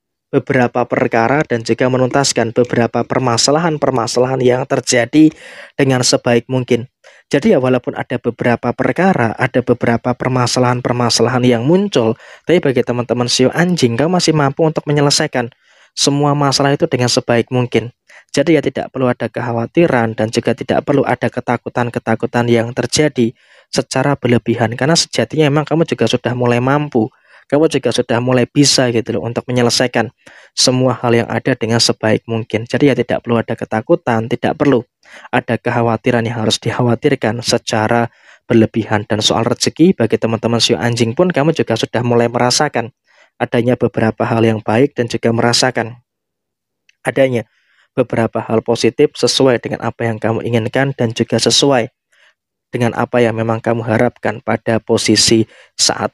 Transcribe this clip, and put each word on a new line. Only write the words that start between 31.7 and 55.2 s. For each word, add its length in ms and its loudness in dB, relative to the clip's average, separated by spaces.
sebaik 480 0
mungkin. 400 -4
Jadi 240 2
ya, 80 2
tidak 240 -2
perlu 160 -2
ada 160 -4
ketakutan, 720 -2
tidak 320 -4
perlu 240 2
ada 240 -2
kekhawatiran 640 0
yang 240 -4
harus 160 0
dikhawatirkan 800 0
secara 720 0
berlebihan. 640 0
Dan 160 -2
soal 160 0
rezeki, 560 0
bagi 240 0
teman-teman 400 -2
shio 160 0
anjing 400 0
pun 160 2
kamu 240 0
juga 160 -2
sudah 320 -2
mulai 240 2
merasakan 640 -2
adanya 320 0
beberapa 480 -2
hal 240 2
yang 160 0
baik 320 0
dan 160 -4
juga 240 -2
merasakan 640 0
adanya 480 0
beberapa 400 -2
hal 240 -2
positif 560 -2
sesuai 480 2
dengan 160 -6
apa 240 -6
yang 160 -4
kamu 240 -4
inginkan 480 -2
dan 160 -2
juga 320 -2
sesuai 480 2
dengan 240 -2
apa 240 -2
yang 160 2
memang 320 -4
kamu 160 -2
harapkan 640 -2
pada 320 -2
posisi 720 2